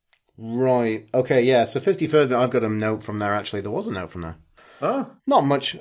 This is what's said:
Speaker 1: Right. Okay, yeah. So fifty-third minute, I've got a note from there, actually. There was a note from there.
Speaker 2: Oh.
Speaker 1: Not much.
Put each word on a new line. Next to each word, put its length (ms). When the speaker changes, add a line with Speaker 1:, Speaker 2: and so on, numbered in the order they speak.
Speaker 1:
Right. 760
Okay, 300
yeah. 200
So 160
fifty-third 480
minute, 140
I've 80
got 140
a 40
note 340
from 160
there, 160
actually. 280
There 80
was 180
a 40
note 180
from 120
there. 140
Speaker 2:
Oh. 280
Speaker 1:
Not 200
much. 340